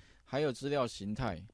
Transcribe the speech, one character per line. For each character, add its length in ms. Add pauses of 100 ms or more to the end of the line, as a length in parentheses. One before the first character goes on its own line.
(240)
还 160
有 120
资 180
料 180
形 260
态， 280 (120)